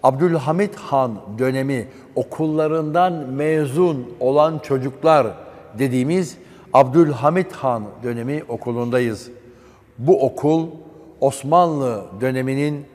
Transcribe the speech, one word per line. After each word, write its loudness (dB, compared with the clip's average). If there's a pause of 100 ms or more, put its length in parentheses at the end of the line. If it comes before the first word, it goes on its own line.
Abdülhamit 2
Han -2 (180)
dönemi -2 (280)
okullarından 0
mezun -2
olan 2
çocuklar 2 (520)
dediğimiz 0 (360)
Abdülhamit 2
Han -4 (200)
dönemi -6
okulundayız. -4 (680)
Bu 4
okul 0 (540)
Osmanlı 2 (160)
döneminin -2